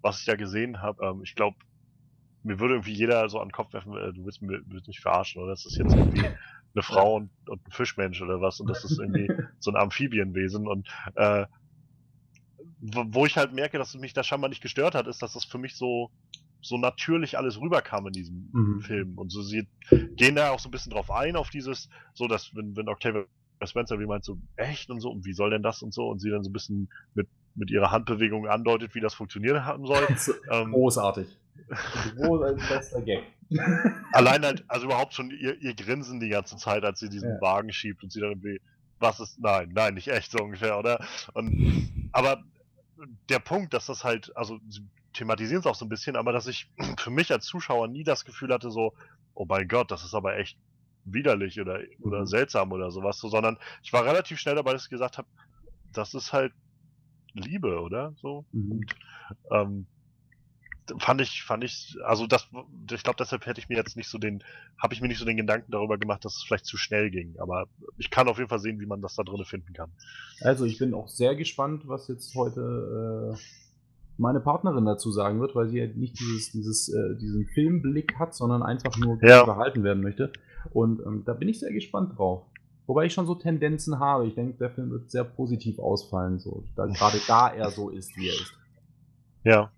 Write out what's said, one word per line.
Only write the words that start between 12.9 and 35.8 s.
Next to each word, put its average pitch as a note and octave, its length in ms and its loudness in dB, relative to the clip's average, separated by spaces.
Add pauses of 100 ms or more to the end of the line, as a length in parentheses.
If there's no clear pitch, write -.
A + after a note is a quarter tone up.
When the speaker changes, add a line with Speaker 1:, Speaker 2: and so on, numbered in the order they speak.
Speaker 1:
wo B2+ 180 4
ich D3 100 2
halt C#3 160 2
merke, D3 260 -4
dass C3 160 -6
mich C3 180 -12
das C3 140 -2
scheinbar C#3+ 220 -2
nicht C#3 140 -8
gestört D3 320 0
hat, A#2+ 140 0
ist, A#2+ 120 -10
dass A#2 120 -8
das B2 120 -6
für - 140 -12
mich C3 160 -10
so, A#2+ 360 -2 (500)
so - 180 -4
natürlich D3+ 600 0
alles A#2+ 220 -2
rüberkam B2+ 460 -2
in F#2+ 60 -8
diesem F2+ 400 -12
Speaker 2:
Mhm. G#2 280 2
Speaker 1:
Film. G2 380 -6
Und F#2+ 120 -8
so, G2+ 120 -10
sie G#2 240 -6 (500)
gehen C3+ 200 6
da D3 140 4
auch B2+ 100 -2
so B2 80 -10
ein B2 40 -14
bisschen - 200 -10
drauf G2+ 180 -4
ein, C#3 260 -2
auf D3 140 -4
dieses, C3 380 -8 (260)
so A#2+ 140 -4
dass, - 260 -2
wenn, G#2 220 -8
wenn G#2+ 120 -4
Octavia G#2+ 360 -2 (400)
Spencer A2+ 340 -4
wie G#2 80 -4
meint, G2+ 180 -4
so, G#2+ 140 -10 (180)
„Echt?“ C#3 340 -6
und A#2+ 100 -8
so, A#2+ 100 -8
„Und G#2 140 -10
wie G2 80 -8
soll G#2 180 0
denn G#2+ 140 0
das?“ A2+ 180 -2
und A2 100 -10
so, A#2 160 -4
und G#2+ 120 -6
sie G#2+ 100 -2
dann G#2 140 -2
so G2 60 -6
ein - 20 -10
bisschen G2+ 360 -4 (260)
mit, G2+ 140 -2 (280)
mit G2+ 160 -6
ihrer G2+ 180 4
Handbewegung A2 560 0
andeutet, A2+ 480 0
wie A#2 60 -6
das G#2+ 140 -2
funktionieren A#2 500 -2
haben C#3 220 -6
soll. C#3 260 4
Speaker 2:
<laughs> A#2+ 40 2
So, - 160 -2 (180)
Speaker 1:
Ähm, A2+ 200 0
Speaker 2:
großartig. A2+ 560 4 (880)
Groß-, C#3+ 520 2
bester C3+ 340 -4
Gag. G2+ 220 -2 (260)
<laughs> - 600 0
Speaker 1:
Allein C3 320 8
halt, C#3 240 0
also B2 180 -2
überhaupt C3 280 0
schon B2+ 160 -6
ihr, C3+ 300 -6
ihr B2+ 140 -4
Grinsen A#2+ 460 -6